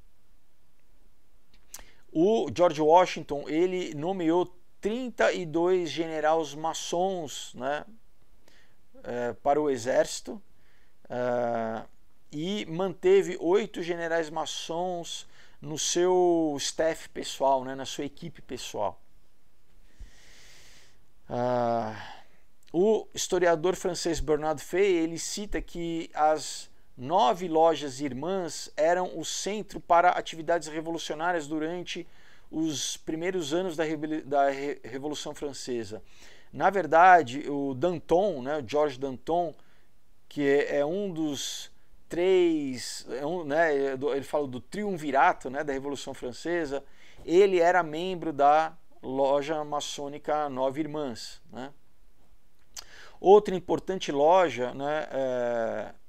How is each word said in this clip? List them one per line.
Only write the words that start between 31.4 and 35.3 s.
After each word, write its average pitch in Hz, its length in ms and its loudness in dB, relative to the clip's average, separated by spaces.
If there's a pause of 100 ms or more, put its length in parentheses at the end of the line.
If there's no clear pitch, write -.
durante 165 600 -6 (420)
os 156 480 -2
primeiros 165 560 -2
anos 175 240 0
da 165 60 2
rebeli-, 156 400 -2
da 139 260 4
Re-, 139 340 -4
Revolução 139 520 -6